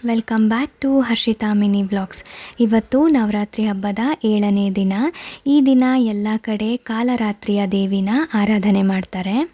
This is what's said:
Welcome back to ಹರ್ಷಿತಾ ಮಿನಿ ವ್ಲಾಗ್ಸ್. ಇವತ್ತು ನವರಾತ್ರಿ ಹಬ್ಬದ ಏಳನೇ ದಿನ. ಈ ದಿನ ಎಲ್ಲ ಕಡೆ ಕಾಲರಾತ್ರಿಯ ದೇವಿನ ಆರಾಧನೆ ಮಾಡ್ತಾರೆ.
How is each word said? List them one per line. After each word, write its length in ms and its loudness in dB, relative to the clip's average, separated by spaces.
Welcome 440 0
back 180 -2
to 60 0
ಹರ್ಷಿತಾ 440 -2
ಮಿನಿ 300 2
ವ್ಲಾಗ್ಸ್. 400 -4
ಇವತ್ತು 520 2
ನವರಾತ್ರಿ 480 -2
ಹಬ್ಬದ 340 -2
ಏಳನೇ 400 2
ದಿನ. 160 0
ಈ 200 4
ದಿನ 180 6
ಎಲ್ಲ 140 -2
ಕಡೆ 280 -2
ಕಾಲರಾತ್ರಿಯ 880 -2
ದೇವಿನ 420 0
ಆರಾಧನೆ 420 2
ಮಾಡ್ತಾರೆ. 540 -2